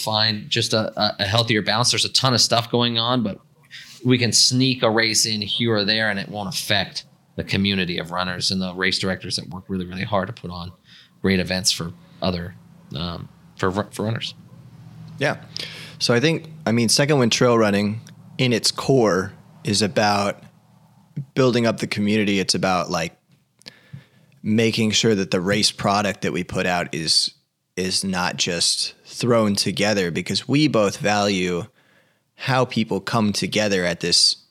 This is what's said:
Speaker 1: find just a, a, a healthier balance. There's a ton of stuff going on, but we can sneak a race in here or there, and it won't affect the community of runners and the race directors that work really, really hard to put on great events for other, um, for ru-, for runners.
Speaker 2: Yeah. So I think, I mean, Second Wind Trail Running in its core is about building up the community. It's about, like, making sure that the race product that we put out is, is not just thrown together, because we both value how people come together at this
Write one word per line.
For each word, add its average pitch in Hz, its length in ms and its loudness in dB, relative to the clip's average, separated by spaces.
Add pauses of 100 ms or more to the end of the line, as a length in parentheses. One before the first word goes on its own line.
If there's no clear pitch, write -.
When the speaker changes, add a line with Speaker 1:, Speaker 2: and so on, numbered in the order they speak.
(120)
Speaker 1:
find 107 380 0
just 117 240 0
a, 110 260 0
a, 104 200 0
a 101 60 0
healthier 113 360 2
balance. 110 300 0
There's 110 140 0
a 107 60 -4
ton 131 220 2
of 113 80 4
stuff 117 280 2
going 120 280 0
on, 120 260 0
but 98 160 -4 (640)
we 127 140 4
can 117 160 2
sneak 127 500 2
a 117 60 4
race 110 360 2
in 107 160 -4
here 113 340 0
or 101 100 2
there, 110 240 2
and 98 100 -2
it 92 80 -8
won't 98 220 -8
affect - 560 -4 (320)
the 82 60 -4
community 98 540 0
of 85 140 -8
runners 90 400 -4
and 95 100 -2
the 92 120 -6
race 92 260 -2
directors 98 380 -4
that - 120 -10
work 92 200 -14
really, 92 160 -6
really 92 180 -8
hard 95 240 -2
to 107 60 -12
put - 180 -12
on 87 200 -12 (500)
great 95 180 2
events 92 320 -2
for - 220 -6 (280)
other, 90 340 -4 (400)
um, 85 340 -8 (260)
for 95 140 0
ru-, 101 220 -2
for - 120 -6
runners. 113 300 -4 (880)
Speaker 2:
Yeah. 113 180 0 (640)
So - 140 2
I 120 60 4
think, 156 300 0 (160)
I 104 60 2
mean, 117 180 2
Second 143 300 4
Wind 117 120 4
Trail 123 260 4
Running 104 440 2 (360)
in 127 140 2
its 107 200 0
core 98 600 2 (320)
is 101 180 0
about 101 640 0 (920)
building 120 300 4
up 110 120 2
the 107 100 -4
community. 104 520 0
It's 92 160 0
about, 90 340 0
like, 85 260 -2 (1300)
making 110 480 2
sure 113 220 4
that 95 160 0
the 98 100 0
race 101 320 2
product 101 500 0
that 92 120 -2
we 90 100 -2
put 92 220 -4
out 87 280 -2
is, - 420 -2 (400)
is 92 280 -2
not 90 340 -2
just - 580 -2 (100)
thrown 113 500 2
together, 101 540 0
because 90 380 -4
we 143 200 2
both 107 300 2
value 98 680 0 (680)
how 127 300 0
people 107 340 -2
come 107 320 0
together 98 540 0
at 87 140 -2
this - 380 2 (140)